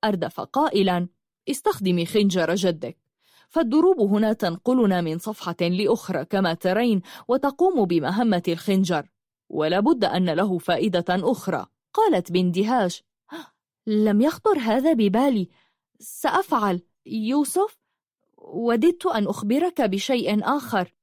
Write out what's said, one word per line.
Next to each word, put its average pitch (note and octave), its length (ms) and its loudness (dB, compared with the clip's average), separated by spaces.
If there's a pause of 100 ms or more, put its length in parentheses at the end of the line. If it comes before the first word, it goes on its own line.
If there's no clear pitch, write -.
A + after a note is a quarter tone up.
أردف G3+ 380 -2
قائلًا: F#3+ 680 0 (420)
"استخدمي F#3 560 -2
خنجر F3+ 500 0
جدك، E3+ 420 -4 (520)
فالدروب D#4+ 500 2
هنا G#3+ 340 2
تنقلنا G3 680 0
من D#3+ 160 -4
صفحة F3 440 -8
لأخرى F3+ 640 -2
كما F#3+ 280 0
ترين، G3 480 0 (260)
وتقوم C#4 580 2
بمهمة F3 640 0
الخنجر، F3+ 640 -2 (400)
ولا D#3+ 300 0
بد A3+ 260 2
أن F3+ 240 0
له F3+ 280 0
فائدة F3 520 -2
أخرى." F#3 560 -2 (280)
قالت D#4+ 380 2
باندهاش: F#3 720 0 (840)
"لم G#3+ 340 2
يخطر D#4+ 380 0
هذا B3+ 340 2
ببالي، A3 560 2 (500)
سأفعل." G#3+ 840 -2 (240)
يوسف، C#4 720 -2 (580)
وددت A#3 680 0
أن G#3+ 220 0
أخبرك C#4 540 -2
بشيء G#3 760 0
آخر. A3 460 -4